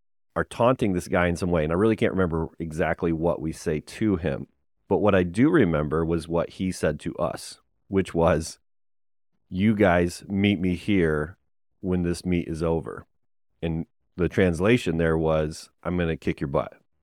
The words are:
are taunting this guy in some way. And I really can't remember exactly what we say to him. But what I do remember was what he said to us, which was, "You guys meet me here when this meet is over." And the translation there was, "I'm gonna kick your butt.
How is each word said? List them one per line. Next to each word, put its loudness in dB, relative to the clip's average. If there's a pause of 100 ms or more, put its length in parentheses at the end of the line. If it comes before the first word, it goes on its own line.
(360)
are 0
taunting 0
this -2
guy 2
in 0
some -4
way. 2
And -2
I 0
really 2
can't 0
remember 0 (100)
exactly -2
what 0
we -6
say -4
to -2
him. -4 (420)
But 2
what 4
I 4
do 2
remember 2
was -2
what -2
he -4
said -2
to -8
us, -8 (280)
which -2
was, 2 (920)
"You 2
guys 2
meet 2
me 0
here 0 (440)
when -2
this -4
meet -2
is -6
over." -4 (540)
And -4 (300)
the 0
translation 2
there 2
was, -2 (140)
"I'm -2
gonna 0
kick -4
your -4
butt. -4 (220)